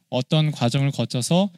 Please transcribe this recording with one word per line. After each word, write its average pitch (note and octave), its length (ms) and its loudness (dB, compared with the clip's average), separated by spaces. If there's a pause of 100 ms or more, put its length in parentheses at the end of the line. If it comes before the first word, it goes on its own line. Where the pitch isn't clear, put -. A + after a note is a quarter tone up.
(100)
어떤 D3+ 420 0
과정을 C#3 400 0
거쳐서 E3 640 0